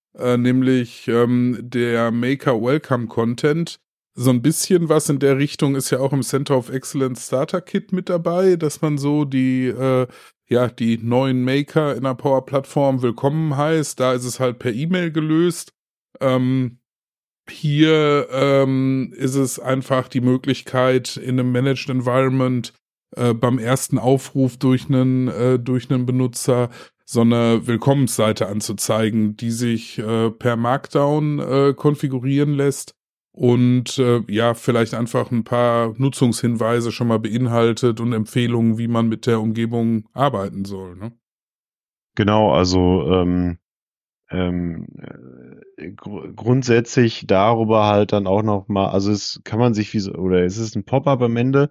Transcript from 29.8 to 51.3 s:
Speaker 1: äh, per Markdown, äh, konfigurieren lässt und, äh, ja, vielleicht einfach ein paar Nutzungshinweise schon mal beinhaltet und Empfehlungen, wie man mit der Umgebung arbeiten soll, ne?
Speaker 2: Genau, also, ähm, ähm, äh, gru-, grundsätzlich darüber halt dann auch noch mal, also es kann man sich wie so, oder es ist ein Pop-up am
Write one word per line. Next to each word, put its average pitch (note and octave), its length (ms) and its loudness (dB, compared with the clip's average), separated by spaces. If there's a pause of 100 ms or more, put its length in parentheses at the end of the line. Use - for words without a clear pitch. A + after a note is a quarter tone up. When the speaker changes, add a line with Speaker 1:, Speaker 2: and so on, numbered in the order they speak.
Speaker 1:
äh, A2+ 320 0
per A#2+ 240 -2
Markdown, C#3+ 840 0
äh, C#3 360 2
konfigurieren C#3+ 800 0
lässt C#3 420 -2 (360)
und, B2 680 2
äh, A#2+ 280 2
ja, A2+ 260 2
vielleicht A#2 400 0
einfach A#2+ 380 -4
ein A2+ 120 0
paar A#2 540 0
Nutzungshinweise A#2 960 0
schon B2 160 -2
mal A2 100 2
beinhaltet A#2 800 0
und A#2 140 -2
Empfehlungen, A2+ 640 0
wie A#2 100 -4
man A#2 220 0
mit A2 180 -6
der A2+ 140 2
Umgebung A2+ 720 -2
arbeiten G2 500 -4
soll, F#2+ 320 -12
ne? G#2+ 160 -14 (1040)
Speaker 2:
Genau, G#2+ 380 4
also, F2+ 580 2
ähm, F2+ 480 0 (720)
ähm, F2 560 -6 (880)
äh, F2 140 -14
gru-, G2 440 -14
grundsätzlich A#2 920 0
darüber A2 580 4
halt G#2 260 4
dann G2+ 140 0
auch G2 160 2
noch G#2 260 0
mal, G2 200 0
also G2 240 0
es - 320 -6
kann G#2+ 160 -4
man A#2+ 160 4
sich G#2 180 -4
wie A2 60 -2
so, G2 140 -6
oder F2+ 300 0
es F#2 140 -2
ist A2+ 180 -6
ein G2+ 80 -6
Pop-up C3+ 380 0
am A#2 160 0